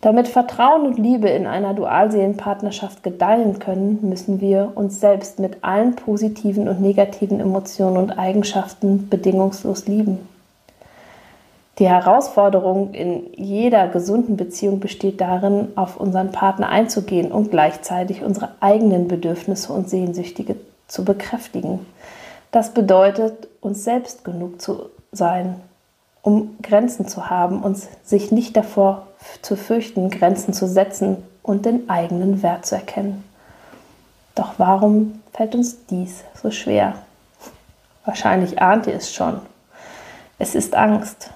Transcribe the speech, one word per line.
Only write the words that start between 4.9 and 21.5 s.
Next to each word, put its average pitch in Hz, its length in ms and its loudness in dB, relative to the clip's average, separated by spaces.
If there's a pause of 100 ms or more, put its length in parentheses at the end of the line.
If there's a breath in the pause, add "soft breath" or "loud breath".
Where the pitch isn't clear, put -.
selbst 202 380 2
mit 185 260 -6
allen 226 320 2
positiven 214 720 -2
und 190 140 -2
negativen 202 580 2
Emotionen 190 560 0
und 190 220 0
Eigenschaften 196 880 0
bedingungslos 190 800 0
lieben. 208 320 0 (1600 soft breath)
Die 190 100 6
Herausforderung 196 1040 4
in - 400 -6
jeder 202 560 2
gesunden 202 480 0
Beziehung 196 420 -4
besteht 196 420 -6
darin, 196 540 0
auf 185 220 -4
unseren 190 360 -2
Partner 196 360 0
einzugehen 196 640 0
und 208 180 0
gleichzeitig 180 720 0
unsere 208 280 -4 (100)
eigenen 202 480 4
Bedürfnisse 175 640 -4
und 185 160 -4
Sehnsüchtige 185 640 -4 (320)
zu - 180 -8
bekräftigen. 202 800 -4 (680 loud breath)